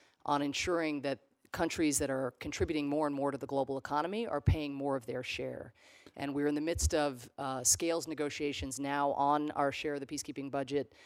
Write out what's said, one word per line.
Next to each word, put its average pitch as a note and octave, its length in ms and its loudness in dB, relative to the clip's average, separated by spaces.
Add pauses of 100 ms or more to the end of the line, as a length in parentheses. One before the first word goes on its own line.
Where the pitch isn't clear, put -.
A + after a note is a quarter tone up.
(260)
on C#3+ 180 2
ensuring D#3 580 0
that C#3 160 -2 (340)
countries D#3+ 460 2
that C#3+ 140 0
are C3 280 -2
contributing D3+ 480 0
more D3 200 2
and C#3+ 80 -2
more C#3 160 0
to C#3 60 -2
the C3 100 -8
global C3+ 320 0
economy F3 480 0
are C#3+ 140 -2
paying D3+ 340 2
more C#3 200 0
of B2+ 120 -2
their B2+ 160 -4
share. B2+ 500 -6 (440)
And C#3+ 180 -4
we're C#3+ 100 2
in D3 80 4
the D3+ 180 0
midst - 220 2
of, C#3 340 2 (120)
uh, C3 240 -4
scales E3 440 2
negotiations C#3+ 720 -4
now C#3+ 340 2
on D3 380 4
our C#3+ 200 2
share D3 240 -4
of C#3 60 2
the C3+ 40 2
peacekeeping C#3 460 -6
budget. C#3 420 -2 (120)